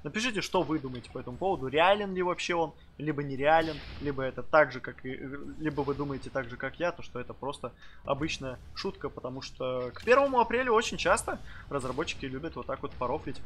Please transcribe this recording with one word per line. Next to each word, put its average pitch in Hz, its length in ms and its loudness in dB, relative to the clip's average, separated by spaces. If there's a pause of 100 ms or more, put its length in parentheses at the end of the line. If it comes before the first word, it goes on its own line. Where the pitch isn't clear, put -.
Напишите, 208 360 -2
что 180 220 2
вы 151 160 0
думаете 127 320 -8
по - 80 -8
этому 123 180 -8
поводу, 170 300 -2
реален 190 480 4
ли 185 80 0
вообще 180 320 0
он, 160 180 2 (240)
либо 143 280 -2
нереален, 147 520 4 (240)
либо 139 220 -2
это 127 220 -4
так 151 260 8
же, 127 100 -6
как - 240 -10
и, 131 160 -6 (380)
либо 147 240 0
вы 139 120 0
думаете 135 360 -4
так 131 180 -4
же, 120 80 -8
как 135 220 -6
я, 170 140 0
то - 100 -12
что - 160 -8
это 120 160 -8
просто 131 380 -8 (320)
обычная 135 540 -2 (180)
шутка, 190 320 -6
потому 127 340 -8
что 127 520 -4
к - 100 -12
первому 262 340 6
апреля 240 320 4
очень 220 260 4
часто 202 440 2 (300)
разработчики 131 560 -2
любят 135 280 -6
вот 123 120 -8
так 131 160 -4
вот 139 100 -6
порофлить. - 540 -2